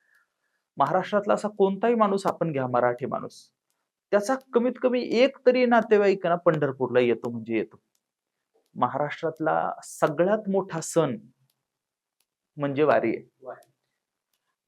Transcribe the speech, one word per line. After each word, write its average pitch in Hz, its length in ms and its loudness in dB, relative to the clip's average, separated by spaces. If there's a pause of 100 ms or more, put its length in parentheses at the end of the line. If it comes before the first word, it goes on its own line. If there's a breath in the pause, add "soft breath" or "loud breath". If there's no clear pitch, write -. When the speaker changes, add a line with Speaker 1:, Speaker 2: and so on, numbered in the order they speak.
(760)
Speaker 1:
महाराष्ट्रातला 185 580 0
असा 208 140 -2
कोणताही 196 460 0
माणूस 196 320 0
आपण 165 260 -2
घ्या, 131 140 -2
मराठी 123 400 0
माणूस, - 440 -10 (600)
त्याचा 202 240 0 (180)
कमीत 240 200 0 (100)
कमी 247 280 -2
एक 254 260 2 (100)
तरी 254 200 4
नातेवाईक 208 600 2
ना 170 80 0
पंढरपूरला 135 640 0
येतो 120 300 0
म्हणजे 113 260 -6
येतो. - 240 -4 (960)
महाराष्ट्रातला 156 960 -4 (100)
सगळ्यात 185 680 -2
मोठा 190 300 -4
सण 151 360 -2 (1400)
म्हणजे 143 260 -2
वारी 113 340 2
आहे. - 140 -16 (120)
Speaker 2:
वारी. - 300 -20 (960)